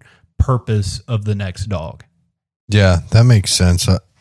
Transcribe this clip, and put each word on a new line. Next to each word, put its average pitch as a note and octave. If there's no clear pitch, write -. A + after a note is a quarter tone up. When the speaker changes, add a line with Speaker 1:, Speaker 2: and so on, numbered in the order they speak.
Speaker 1:
purpose A2
of G#2
the G#2+
next G2
dog. E2
Speaker 2:
Yeah, F#2+
that A2+
makes A#2
sense. F2
I, F#2